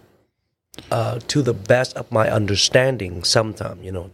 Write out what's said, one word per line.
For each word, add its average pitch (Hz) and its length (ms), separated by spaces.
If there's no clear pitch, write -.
uh, 117 380
to 147 140
the 123 100
best 123 440
of - 140
my 110 200
understanding. 101 920
Sometimes, 92 600
you 92 80
know, 92 220